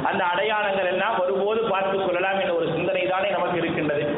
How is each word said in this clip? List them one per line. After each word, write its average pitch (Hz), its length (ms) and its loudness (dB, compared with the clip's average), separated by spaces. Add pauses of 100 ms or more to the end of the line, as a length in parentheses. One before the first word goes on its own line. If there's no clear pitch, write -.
அந்த 196 200 0
அடையாளங்கள் 196 680 0
எல்லாம் 190 240 0
வரும்போது 196 520 2
பார்த்துக் 190 360 0
கொள்ளலாம் 185 340 0
என்ற 180 140 0
ஒரு 165 200 0
சிந்தனை 180 340 0
தானே 190 220 0
நமக்கு 175 280 0
இருக்கின்றது. 151 460 0 (140)